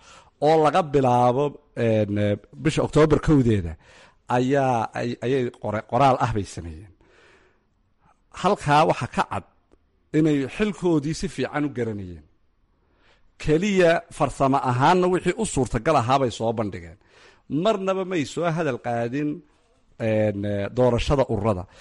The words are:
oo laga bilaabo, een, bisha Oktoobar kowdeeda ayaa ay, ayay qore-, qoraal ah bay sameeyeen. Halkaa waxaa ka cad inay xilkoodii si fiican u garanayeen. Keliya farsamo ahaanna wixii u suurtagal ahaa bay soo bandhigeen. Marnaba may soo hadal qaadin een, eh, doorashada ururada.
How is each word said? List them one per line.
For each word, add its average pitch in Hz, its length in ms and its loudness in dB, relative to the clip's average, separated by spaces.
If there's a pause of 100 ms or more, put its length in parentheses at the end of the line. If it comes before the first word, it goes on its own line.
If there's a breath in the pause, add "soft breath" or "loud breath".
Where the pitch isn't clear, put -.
(380 soft breath)
oo 156 200 4
laga 156 240 4
bilaabo, 127 600 2 (300)
een, 110 380 2 (380)
bisha 147 320 -2
Oktoobar 147 380 4
kowdeeda 113 520 2 (540 soft breath)
ayaa 127 500 2 (140)
ay, 123 180 -6 (100)
ayay 127 320 -2
qore-, 107 360 -8
qoraal 131 320 4
ah 123 140 0
bay 104 120 -2
sameeyeen. 85 480 -14 (1400 soft breath)
Halkaa 156 520 2
waxaa - 240 -2
ka - 140 -4
cad 101 200 -8 (720)
inay 151 320 2
xilkoodii 160 680 -2
si 165 140 -6
fiican 139 360 -4
u 143 60 -4
garanayeen. 104 540 -8 (1160)
Keliya 175 520 2 (160)
farsamo 135 500 0
ahaanna 135 500 2
wixii 180 280 -2
u 226 100 -4
suurtagal 131 500 0
ahaa 127 220 2
bay 131 120 0
soo 113 220 -4
bandhigeen. 90 460 -8 (520 soft breath)
Marnaba 190 540 -2
may 175 200 -2
soo 143 200 -6
hadal 156 340 -2
qaadin 120 500 -4 (720)
een, 107 420 0
eh, 101 280 -4
doorashada 123 580 2
ururada. 101 360 -2 (160 soft breath)